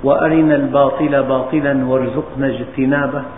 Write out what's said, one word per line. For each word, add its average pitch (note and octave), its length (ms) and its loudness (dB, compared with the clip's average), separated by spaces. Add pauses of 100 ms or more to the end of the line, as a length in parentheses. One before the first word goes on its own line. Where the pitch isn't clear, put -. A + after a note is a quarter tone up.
وأرنا D#3 520 4
الباطل C#3 680 2
باطلا C3+ 640 -2
وارزقنا C3 600 -2
اجتنابه C3 760 -2 (140)